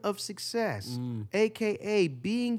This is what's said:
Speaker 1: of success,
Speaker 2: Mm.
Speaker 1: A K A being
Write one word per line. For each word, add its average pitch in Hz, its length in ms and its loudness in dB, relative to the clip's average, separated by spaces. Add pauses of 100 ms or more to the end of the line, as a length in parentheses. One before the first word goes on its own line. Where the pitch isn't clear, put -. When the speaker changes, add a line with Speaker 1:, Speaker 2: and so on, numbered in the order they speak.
Speaker 1:
of 202 160 -2
success, 180 760 -4
Speaker 2:
Mm. 120 360 -4
Speaker 1:
A 220 160 6
K 220 320 0
A 208 260 4
being 214 520 0